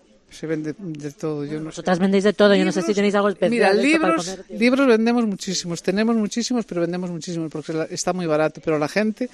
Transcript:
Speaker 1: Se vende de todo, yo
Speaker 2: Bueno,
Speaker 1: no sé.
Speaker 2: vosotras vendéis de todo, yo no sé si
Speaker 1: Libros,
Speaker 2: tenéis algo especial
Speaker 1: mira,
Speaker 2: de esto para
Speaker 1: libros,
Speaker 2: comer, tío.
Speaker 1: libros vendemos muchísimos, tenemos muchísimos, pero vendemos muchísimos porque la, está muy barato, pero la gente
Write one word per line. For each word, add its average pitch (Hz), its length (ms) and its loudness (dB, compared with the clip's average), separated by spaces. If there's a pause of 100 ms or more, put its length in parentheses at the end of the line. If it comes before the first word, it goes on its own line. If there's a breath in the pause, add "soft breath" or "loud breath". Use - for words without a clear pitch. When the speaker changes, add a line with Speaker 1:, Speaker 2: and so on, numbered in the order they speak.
(280)
Speaker 1:
Se - 180 -12
vende 156 300 -4
de 151 360 -10
todo, 151 320 -6
yo 143 80 -8
Speaker 2:
Bueno, 156 140 -8
Speaker 1:
no - 40 -12
sé. - 60 -16
Speaker 2:
vosotras 175 220 0
vendéis 196 260 2
de 208 100 4
todo, 208 200 6
yo 190 100 4
no 185 80 0
sé 185 100 -2
si 196 60 0
Speaker 1:
Libros, 202 80 0
Speaker 2:
tenéis 202 180 2
algo 202 160 2
especial 185 200 0
Speaker 1:
mira, 220 220 4
Speaker 2:
de 226 140 2
esto 311 160 4
para 330 100 2
Speaker 1:
libros, 302 140 -2
Speaker 2:
comer, 185 180 -10
tío. 214 140 -12
Speaker 1:
libros 254 300 4
vendemos 233 380 4
muchísimos, 175 560 -6
tenemos 220 340 0
muchísimos, 220 500 -2
pero 175 160 -6
vendemos 180 280 -4
muchísimos 165 400 -6
porque 160 220 -8
la, 160 120 -2
está 180 280 -4
muy 180 140 -4
barato, 156 360 0
pero 160 160 0
la 151 100 0
gente 214 460 -2